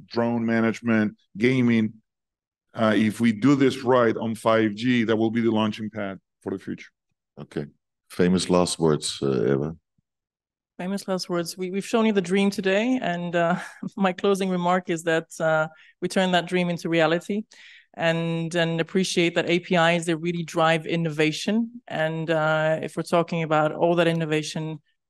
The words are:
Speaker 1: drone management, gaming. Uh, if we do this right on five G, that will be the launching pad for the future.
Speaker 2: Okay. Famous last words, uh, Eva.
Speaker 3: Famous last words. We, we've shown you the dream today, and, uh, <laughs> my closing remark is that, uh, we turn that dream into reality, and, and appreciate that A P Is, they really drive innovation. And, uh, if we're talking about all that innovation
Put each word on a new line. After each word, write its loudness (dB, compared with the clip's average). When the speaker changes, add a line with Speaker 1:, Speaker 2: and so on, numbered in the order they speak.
Speaker 1:
drone -2
management, 0
gaming. 2
Uh, 2
if 0
we 4
do 4
this 2
right 4
on -4
five 2
G, 0
that 0
will 0
be -2
the 2
launching -2
pad -8
for -6
the -6
future. -12
Speaker 2:
Okay. -10
Famous 2
last 2
words, 0
uh, 0
Eva. -2
Speaker 3:
Famous -8
last -4
words. -4
We, -6
we've -4
shown 0
you 4
the 2
dream 2
today, 0
and, -4
uh, 2
<laughs> -12
my 2
closing 0
remark 0
is -2
that, 0
uh, 2
we -4
turn 2
that 2
dream 0
into -6
reality, 2
and, -2
and 0
appreciate 0
that 0
A 2
P -2
Is, 4
they 0
really -4
drive 2
innovation. -2
And, -4
uh, 0
if -8
we're -6
talking 0
about 2
all 0
that 4
innovation -4